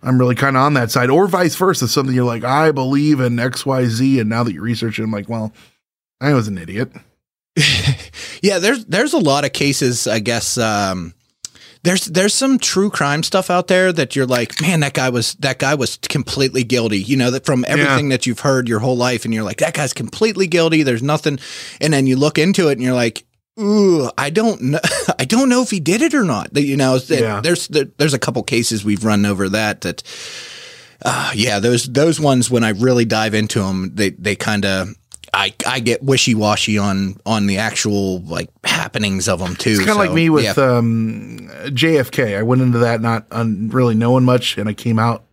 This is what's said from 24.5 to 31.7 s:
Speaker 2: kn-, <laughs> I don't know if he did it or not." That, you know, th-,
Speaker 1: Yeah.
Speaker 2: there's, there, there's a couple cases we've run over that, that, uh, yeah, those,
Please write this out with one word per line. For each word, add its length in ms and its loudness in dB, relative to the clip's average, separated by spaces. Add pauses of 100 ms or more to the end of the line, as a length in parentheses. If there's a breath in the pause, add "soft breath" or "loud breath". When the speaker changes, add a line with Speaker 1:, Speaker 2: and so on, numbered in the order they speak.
Speaker 2:
kn-, 200 -2 (200)
<laughs> 200 -4
I 60 0
don't 240 2
know 140 4
if 80 -4
he 80 -2
did 240 0
it 100 0
or 100 2
not." 300 -4
That, 100 2
you 140 0
know, 220 4
th-, 220 0
Speaker 1:
Yeah. 200 0
Speaker 2:
there's, 280 0
there, 160 0 (120)
there's 160 2
a 60 -2
couple 240 -4
cases 420 -2
we've 200 0
run 200 4
over 240 0
that, 320 -2
that, 220 -6 (1000 loud breath)
uh, 300 -2
yeah, 260 0
those, 320 2